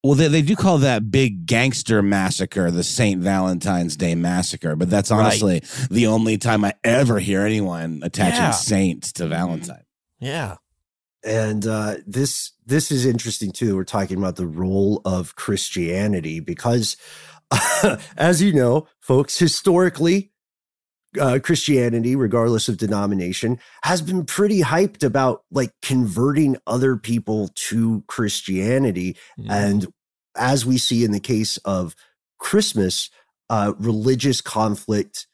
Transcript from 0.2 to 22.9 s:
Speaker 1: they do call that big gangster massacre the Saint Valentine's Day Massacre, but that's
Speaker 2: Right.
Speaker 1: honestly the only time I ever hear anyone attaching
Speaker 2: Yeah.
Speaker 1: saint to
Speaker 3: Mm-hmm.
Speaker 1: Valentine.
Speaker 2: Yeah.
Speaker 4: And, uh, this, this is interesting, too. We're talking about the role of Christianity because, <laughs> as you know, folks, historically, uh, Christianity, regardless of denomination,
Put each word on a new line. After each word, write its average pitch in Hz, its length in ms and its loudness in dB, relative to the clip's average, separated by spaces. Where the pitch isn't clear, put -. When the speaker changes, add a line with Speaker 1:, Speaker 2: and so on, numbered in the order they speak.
Speaker 1:
they 151 160 4
do 175 120 2
call 180 220 4
that 123 320 2
big 101 380 0
gangster 117 560 2
massacre 95 640 0
the 87 140 0
Saint 98 380 0
Valentine's 90 760 0
Day 87 160 0
Massacre, 85 640 -2
but 87 160 0
that's 101 180 2
Speaker 2:
Right. 107 160 2
Speaker 1:
honestly 101 380 2
the 113 160 2
only 110 320 2
time 110 260 0
I 101 100 0
ever 120 360 2
hear 98 220 0
anyone 87 640 -2
attaching 104 400 0
Speaker 2:
Yeah. 143 80 2
Speaker 1:
saint 98 520 0
to 87 80 -6
Speaker 3:
Mm-hmm. 76 80 -4
Speaker 1:
Valentine. 85 520 -6
Speaker 2:
Yeah. 135 380 -8
Speaker 4:
And, 107 400 -2
uh, 107 300 -2
this, 127 460 -4
this 147 280 0
is 131 160 2
interesting, 110 440 -2
too. 107 240 -2
We're 95 100 -2
talking 95 340 -4
about 92 160 -2
the 90 120 -6
role 95 560 0
of 92 320 -4
Christianity 90 1040 -4
because, 113 540 -2
<laughs> - 680 0
as 160 240 4
you 196 120 4
know, 131 340 2
folks, - 400 0
historically, 175 920 2
uh, 135 240 4
Christianity, 120 720 2
regardless 117 540 2
of 98 80 -2
denomination, 101 840 -2